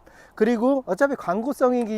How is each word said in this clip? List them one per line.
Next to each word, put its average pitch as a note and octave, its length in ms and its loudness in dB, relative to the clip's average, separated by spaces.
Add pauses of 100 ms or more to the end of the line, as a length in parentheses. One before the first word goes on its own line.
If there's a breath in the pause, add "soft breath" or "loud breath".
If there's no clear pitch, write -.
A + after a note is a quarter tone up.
(340 soft breath)
그리고 B3 520 2
어차피 B3+ 300 0
광고성이 B3 680 0 (160)